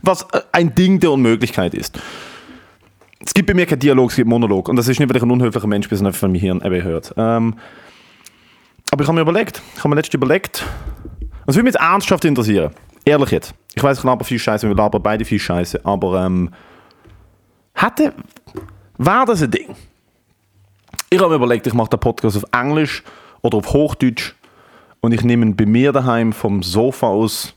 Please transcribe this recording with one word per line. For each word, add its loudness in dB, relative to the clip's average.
Was, 0
äh, 0
ein 2
Ding 4
der 4
Unmöglichkeit 0
ist. -10
Es -6
gibt 2
bei 0
mir 2
keinen 0
Dialog, 4
es -6
gibt 2
Monolog. 2
Und 2
das 2
ist 0
nicht, 2
weil 0
ich 2
ein 2
unhöflicher 0
Mensch -2
bin, -2
sondern 0
einfach, -6
weil 0
mein 0
Hirn -2
eben -2
hört. -6
Ähm, 0
aber -2
ich -2
habe 0
mir 0
überlegt, -2
ich -18
habe -2
mir 0
letztens -4
überlegt, -2
das 0
würde 2
mich 2
jetzt 0
ernsthaft 0
interessieren. 2
Ehrlich 4
jetzt. -2
Ich -2
weiss, 2
ich -12
laber 0
viel -4
Scheiße, -2
wir 0
labern 0
beide -2
viel -2
Scheiße, -4
aber, 0
ähm, 0
hatte, 0
war 4
das 2
ein -2
Ding? -6
Ich 4
hab 4
mir 2
überlegt, 2
ich -2
mach 0
den -2
Podcast 0
auf -4
Englisch -2
oder 0
auf -4
Hochdeutsch 0
und 2
ich 0
nehme 2
ihn 0
bei 2
mir 2
daheim 0
vom -2
Sofa 0
aus -2